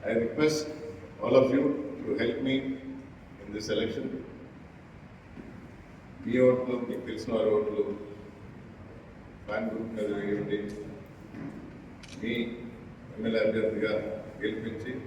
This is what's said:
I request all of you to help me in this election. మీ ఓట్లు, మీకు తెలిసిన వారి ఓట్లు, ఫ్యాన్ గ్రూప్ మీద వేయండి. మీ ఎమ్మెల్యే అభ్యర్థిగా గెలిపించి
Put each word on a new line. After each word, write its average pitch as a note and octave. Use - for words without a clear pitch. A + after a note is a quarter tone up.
I A2+
request D3
all C3
of C3
you C#3+
to A2
help A#2+
me C3+
in G2+
this -
election. -
మీ A#2
ఓట్లు, B2+
మీకు G#2
తెలిసిన A2+
వారి G#2+
ఓట్లు, G#2
ఫ్యాన్ A2
గ్రూప్ A2
మీద G#2
వేయండి. G2+
మీ A2+
ఎమ్మెల్యే A2
అభ్యర్థిగా A2
గెలిపించి A#2